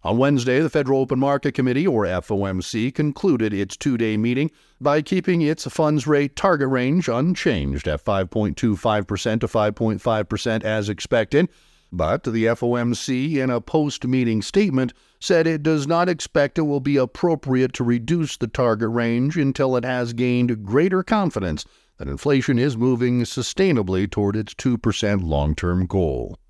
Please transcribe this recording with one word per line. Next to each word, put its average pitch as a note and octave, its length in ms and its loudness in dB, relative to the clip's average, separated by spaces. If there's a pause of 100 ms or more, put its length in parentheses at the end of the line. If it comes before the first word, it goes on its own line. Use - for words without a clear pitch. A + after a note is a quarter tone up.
On G2 140 0
Wednesday, C3 440 2
the D#3+ 80 0
Federal C3+ 300 0
Open C3 200 0
Market C#3 320 0
Committee, C3 340 0
or A2+ 220 2
F F2+ 240 -4
O G2 140 0
M F#2 180 -4
C, A#2 260 -2
concluded C#3 640 0
its G2 240 -4
two-day A2+ 400 0
meeting B2 320 0 (300)
by D3 240 0
keeping F3+ 400 0
its D#3 240 -2
funds D3+ 400 0
rate C#3+ 280 2
target D#3 340 0
range C3+ 380 0
unchanged A2+ 800 -2
at D2 140 -2
five F#2+ 300 -2
point G#2 260 -2
two A2 180 0
five G#2+ 300 0
percent A2 360 -2
to A2+ 60 -2
five G#2+ 280 0
point A2 260 -2
five G#2+ 260 0
percent A2 360 -2
as G#2+ 260 -2
expected. A#2+ 600 0 (420)
But F2 320 -2
the A2 240 0
F A#2 160 0
O A#2+ 140 0
M A#2+ 180 0
C, C3+ 440 -2
in C3 120 0
a A#2 100 -2
post-meeting B2+ 800 0
statement, C3 500 0 (280)
said E3 260 2
it D#3+ 160 0
does D3+ 240 2
not E3+ 240 2
expect D3 480 0
it D#3+ 60 0
will C#3+ 160 0
be C#3+ 180 0
appropriate C3 760 0
to C3 100 -4
reduce A#2+ 540 0
the A#2+ 100 -4
target A2+ 420 0
range A#2+ 480 0
until C3+ 380 0
it A#2+ 100 0
has B2 280 -2
gained B2 520 0
greater F3+ 380 2
confidence B2+ 600 0 (360)
that C#2 80 -10
inflation B2+ 500 0
is B2+ 180 0
moving B2 460 2
sustainably A2 880 0
toward G2+ 260 0
its G#2+ 200 -4
two A#2+ 240 0
percent G2+ 420 0
long-term E2 640 0
goal. C#2+ 540 -2 (100)